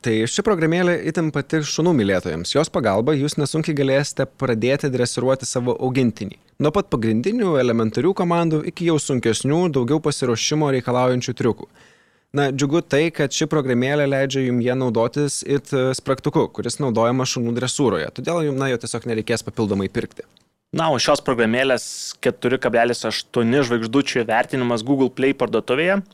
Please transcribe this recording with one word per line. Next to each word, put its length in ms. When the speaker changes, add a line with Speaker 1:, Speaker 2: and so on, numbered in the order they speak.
Speaker 1:
Tai 120
ši 160
programėlė 500
itin 240
patiks 400
šunų 240
mylėtojams. 580
Jos 180
pagalba 440
jūs 200
nesunkiai 400
galėsite 520
pradėti 640
dresiruoti 560
savo 280
augintinį. 600
Nuo 120
pat 160
pagrindinių 720
elementarių 560
komandų 480
iki 240
jau 120
sunkesnių, 720
daugiau 280
pasiruošimo 720
reikalaujančių 640
triukų. 320
Na, 180
džiugu 320
tai, 220
kad 160
ši 160
programėlė 640
leidžia 340
jum 160
ją 160
naudotis 640
it, 320
e, 220
spragtuku, 560
kuris 320
naudojamas 500
šunų 240
dresūroje. 560
Todėl 380
jum, 100
na, 80
jo 140
tiesiog 260
nereikės 380
papildomai 420
pirkti. 380
Speaker 2:
Na, 180
o 80
šios 240
programėlės 600
keturi 420
kablelis 480
aštuoni 560
žvaigždučių 640
įvertinimas 580
Google 240
Play 240
parduotuvėje 720